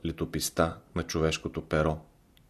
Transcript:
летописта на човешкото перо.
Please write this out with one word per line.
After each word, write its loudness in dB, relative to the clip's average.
летописта 0
на 0
човешкото 0
перо. 2